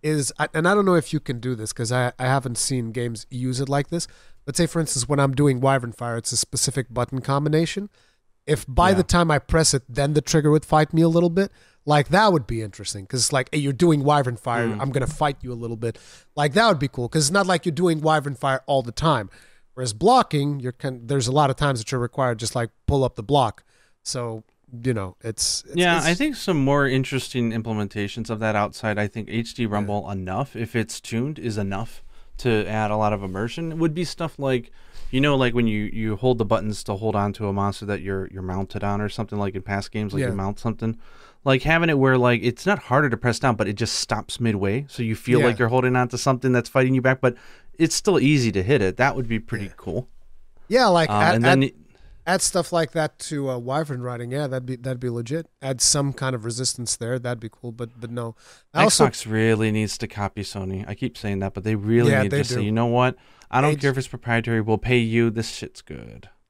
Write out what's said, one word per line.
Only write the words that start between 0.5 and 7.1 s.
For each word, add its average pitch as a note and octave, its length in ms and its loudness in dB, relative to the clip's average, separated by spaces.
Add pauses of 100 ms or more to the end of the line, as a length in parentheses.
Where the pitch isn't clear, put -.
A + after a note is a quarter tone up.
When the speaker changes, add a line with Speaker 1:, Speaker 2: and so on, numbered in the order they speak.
Speaker 1:
and D#3+ 120 0
I G3 80 4
don't G3+ 120 4
know F#3 100 4
if - 160 0
you D3+ 80 0
can B2 200 -6
do B2+ 140 -4
this A2 180 -6
'cause A#2+ 200 -2
I, B2 260 2
I B2 80 -4
haven't C3 320 0
seen B2 320 -2
games A#2 400 -6
use B2+ 300 -4
it C#3 80 -4
like C#3 220 0
this, E3 180 -4 (360)
but C3+ 120 -6
say, E3+ 100 4
for E3+ 140 -2
instance, A#2+ 280 -2
when C#3 120 2
I'm C3+ 140 4
doing C3+ 260 4
Wyvern B2+ 320 2
Fire, A#2 240 -6
it's A#2 160 -6
a A#2 40 -2
specific - 560 -4
button B2 280 -2